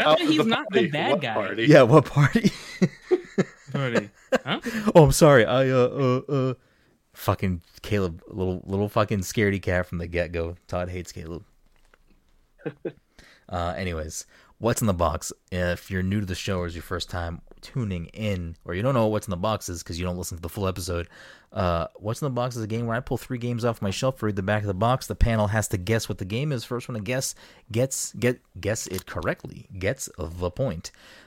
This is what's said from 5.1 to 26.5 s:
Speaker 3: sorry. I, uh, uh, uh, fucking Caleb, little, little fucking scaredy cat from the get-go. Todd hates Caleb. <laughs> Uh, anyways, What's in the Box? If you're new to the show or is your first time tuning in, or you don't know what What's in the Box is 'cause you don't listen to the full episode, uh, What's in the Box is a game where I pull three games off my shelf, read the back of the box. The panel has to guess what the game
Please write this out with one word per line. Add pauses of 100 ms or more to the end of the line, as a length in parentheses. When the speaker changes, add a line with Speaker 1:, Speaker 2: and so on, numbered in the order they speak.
Speaker 3:
sorry.
I,
uh,
uh,
uh, (600)
fucking (200)
Caleb,
little,
little
fucking
scaredy
cat
from
the
get-go. (120)
Todd
hates
Caleb.
<laughs> (1900)
Uh,
anyways, (320)
What's
in
the
Box? (200)
If
you're
new
to
the
show
or
is
your
first
time (180)
tuning
in, (100)
or
you
don't
know
what
What's
in
the
Box
is
'cause
you
don't
listen
to
the
full
episode, (460)
uh, (120)
What's
in
the
Box
is
a
game
where
I
pull
three
games
off
my
shelf,
read
the
back
of
the
box.
The
panel
has
to
guess
what
the
game